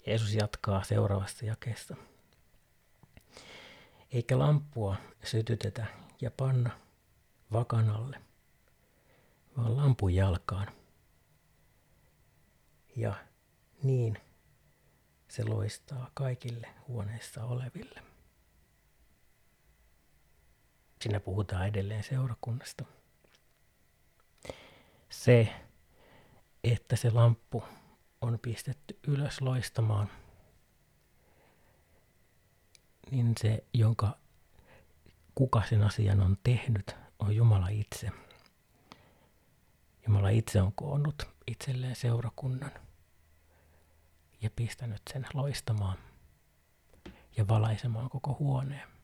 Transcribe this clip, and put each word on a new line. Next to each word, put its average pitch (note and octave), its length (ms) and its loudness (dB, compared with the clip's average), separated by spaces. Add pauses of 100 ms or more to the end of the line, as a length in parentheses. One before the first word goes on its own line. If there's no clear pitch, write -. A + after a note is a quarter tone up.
Jeesus G#2+ 260 0
jatkaa G#2 500 -2
seuraavassa G2+ 640 0
jakeessa: - 500 -8 (2250)
"Eikä B2+ 280 0
lamppua C#3 560 2 (280)
sytytetä A2 640 -2 (360)
ja A2+ 100 -4
panna B2+ 480 0 (720)
vakanalle, A2+ 720 0 (1400)
vaan A#2 200 0
lampun A#2+ 380 4
jalkaan. F#2+ 560 0 (2250)
Ja A2 280 -6 (600)
niin B2 340 0 (1120)
se - 160 -6
loistaa A2 720 -6
kaikille B2 600 -8 (140)
huoneessa A2 560 -10
oleville." B2 600 -8 (3000)
Siinä G2+ 180 -2
puhutaan F#2+ 480 -4
edelleen G#2 360 -4
seurakunnasta. C3 840 -6 (2250)
Se, A#2 460 6 (1080)
että A#2+ 320 2
se A#2 160 2
lamppu A#2 520 4 (580)
on A#2 180 -2
pistetty - 680 -8
ylös C#3+ 340 -2
loistamaan, A2 680 0 (3000)
niin A#2+ 300 2
se, A2 220 2 (100)
jonka, A2 440 2 (1160)
kuka A#2+ 340 2
sen G#2 140 4
asian G2 380 4
on F#2+ 220 4
tehnyt, A2+ 520 0 (240)
on G#2 160 0
Jumala G#2+ 320 4
itse. G#2+ 440 -4 (2000)
Jumala G2+ 220 4
itse A2 320 4
on G2 120 2
koonnut D3 500 -2 (240)
itselleen B2+ 480 -4
seurakunnan B2+ 760 -2 (1700)
ja G#2 80 -6
pistänyt A2+ 520 -8 (120)
sen C3+ 200 -8
loistamaan A2+ 640 -2 (1400)
ja G#2 100 2
valaisemaan A2 640 0
koko C3+ 300 -4
huoneen. C3+ 500 -2 (140)